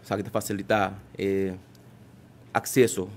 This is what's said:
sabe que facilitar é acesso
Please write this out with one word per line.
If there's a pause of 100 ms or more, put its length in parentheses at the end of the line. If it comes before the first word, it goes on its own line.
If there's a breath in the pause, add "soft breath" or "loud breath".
sabe
que
facilitar (240)
é (1000)
acesso